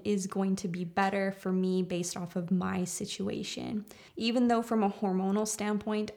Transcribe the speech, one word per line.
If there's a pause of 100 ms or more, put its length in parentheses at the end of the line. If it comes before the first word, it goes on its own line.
is
going
to
be
better
for
me
based
off
of
my
situation? (320)
Even
though
from
a
hormonal
standpoint,